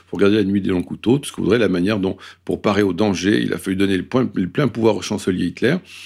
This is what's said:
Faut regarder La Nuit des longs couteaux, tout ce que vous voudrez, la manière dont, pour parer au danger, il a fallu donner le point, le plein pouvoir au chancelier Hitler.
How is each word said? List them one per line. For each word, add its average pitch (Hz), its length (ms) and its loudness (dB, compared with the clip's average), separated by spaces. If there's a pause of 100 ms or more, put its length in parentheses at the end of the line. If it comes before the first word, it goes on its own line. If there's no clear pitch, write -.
Faut - 100 -10
regarder 101 200 4
La 104 80 2
Nuit 98 160 2
des 95 100 -2
longs 90 140 0
couteaux, 123 340 0
tout 143 100 -6
ce - 40 -14
que - 60 -14
vous 90 80 -2
voudrez, 107 120 4
la 104 100 2
manière 92 300 0
dont, 95 180 -2 (280)
pour 87 180 -4
parer 104 220 2
au 95 80 0
danger, 101 500 0
il 98 100 -2
a 87 60 -4
fallu 98 160 -4
donner 98 220 0
le 90 80 -2
point, 120 280 0
le 98 160 -2
plein 139 200 0
pouvoir 113 260 2
au 90 80 -6
chancelier 92 440 -2
Hitler. 127 320 0 (260)